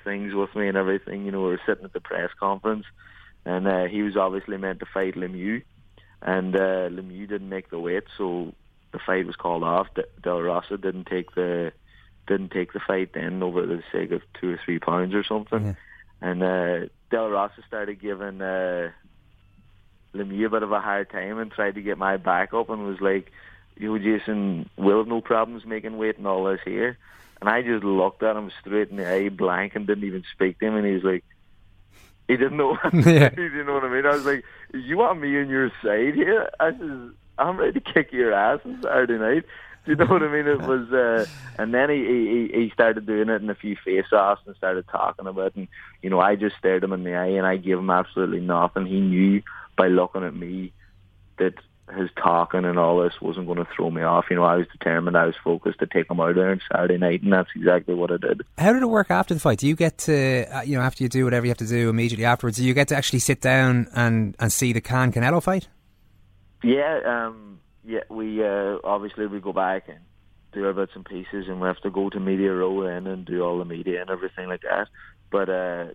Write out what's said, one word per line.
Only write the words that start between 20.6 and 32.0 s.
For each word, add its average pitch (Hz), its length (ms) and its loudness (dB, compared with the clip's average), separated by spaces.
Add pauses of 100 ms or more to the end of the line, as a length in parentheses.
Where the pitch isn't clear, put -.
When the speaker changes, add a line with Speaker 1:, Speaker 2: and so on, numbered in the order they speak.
Speaker 1:
of 104 100 -4
a 104 80 0
hard 101 300 -4
time 101 280 -8
and 110 120 -8
tried 101 240 -4
to 104 80 -10
get 98 160 -4
my 98 180 0
back 92 380 0
up 113 160 -2
and 107 160 -6
was 95 140 -6
like, 98 320 0 (440)
"You 107 160 -8
know, 110 60 -2
Jason, 101 800 -2
we'll 101 220 4
have 110 100 0
no 117 120 -2
problems 113 460 -2
making 110 320 -8
weight 110 200 -2
and 101 80 -8
all 95 180 0
this 95 200 0
here." 107 320 -2 (440)
And 101 100 0
I 120 120 2
just 117 220 0
looked 95 380 2
at 110 140 2
him 104 140 -8 (100)
straight 101 300 -2
in 98 60 -10
the 92 160 -4
eye, 98 160 2
blank, 95 460 -2
and 104 120 -4
didn't 101 180 -2
even 95 180 -6 (100)
speak 92 280 -2
to 110 60 -2
him. 110 100 0
And 104 100 0
he 101 60 2
was 92 100 0
like, 92 220 0 (1040)